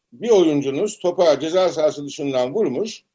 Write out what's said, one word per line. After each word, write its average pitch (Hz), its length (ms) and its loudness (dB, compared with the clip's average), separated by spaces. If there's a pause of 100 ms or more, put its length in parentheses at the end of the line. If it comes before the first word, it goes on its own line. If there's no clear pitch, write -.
(140)
bir 175 160 -6
oyuncunuz 143 680 2
topa 175 400 2
ceza 175 300 0
sahası 147 360 -2
dışından 139 480 -4
vurmuş, 196 500 -4 (120)